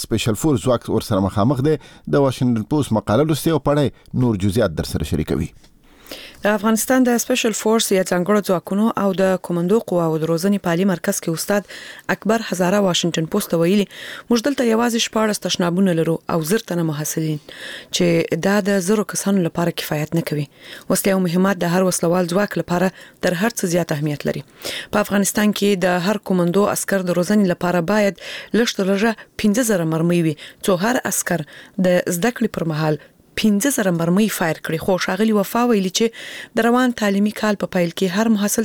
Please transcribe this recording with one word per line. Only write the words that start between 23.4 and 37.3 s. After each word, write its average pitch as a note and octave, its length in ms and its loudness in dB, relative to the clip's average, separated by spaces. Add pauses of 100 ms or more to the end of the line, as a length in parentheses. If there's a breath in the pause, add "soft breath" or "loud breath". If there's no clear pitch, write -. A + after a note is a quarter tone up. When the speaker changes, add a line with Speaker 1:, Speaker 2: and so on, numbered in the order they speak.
Speaker 2:
هر A#3 80 2
څه F3 240 -4
زیات E3 240 0
اهمیت D3 320 -4
لري. D3 160 -8 (480 loud breath)
په G#3 100 2
افغانستان G3+ 540 0
کې G3 300 0
د F3+ 200 2
هر G#3+ 240 -2
کمانډو F3+ 460 2
عسکر F#3+ 320 -2
د F3 100 2
روزنې G3 320 2
لپاره F3 400 0
باید G#3 320 0 (320 loud breath)
لږ A3+ 240 0
تر F#3+ 140 0
لږه A3 180 0 (320 loud breath)
پنځه A3 300 2
زره E3 180 0
مرمۍ E3+ 320 2
وي، D#3+ 100 0 (300 loud breath)
څو F3+ 240 2
هر B3 260 -2
عسکر E3 340 -4 (280 loud breath)
د F3+ 260 2 (160)
زده A#3 180 0
کړې - 220 -4
پر E3 160 -2
مهال D#3 300 -2 (340 loud breath)
پنځه G#3+ 360 2
زره G3 220 0
مرمۍ F3+ 400 2
فایر D#3+ 300 -2
کړي." D#3+ 180 -4
خو G3 180 2
ښاغلي G#3+ 320 0
وفا G#3 320 0
ویلي G3+ 320 2
چې A3+ 80 2 (520 loud breath)
د A3+ 80 2
روان B3 340 2
تعلیمي G3+ 400 2